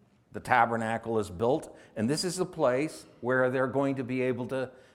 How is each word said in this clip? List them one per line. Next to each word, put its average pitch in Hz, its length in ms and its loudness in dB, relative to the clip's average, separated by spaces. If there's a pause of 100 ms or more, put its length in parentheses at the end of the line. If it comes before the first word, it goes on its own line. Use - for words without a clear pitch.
(320)
The 104 80 -10
tabernacle 113 800 2
is 98 100 -2
built, 117 480 -2 (200)
and 110 120 0
this 156 140 -2
is 175 140 -4
the 180 80 0
place 151 600 -2 (140)
where 127 320 2
they're 131 160 0
going 139 280 0
to 135 100 -6
be 127 160 -4
able 127 260 -2
to 127 240 -6 (240)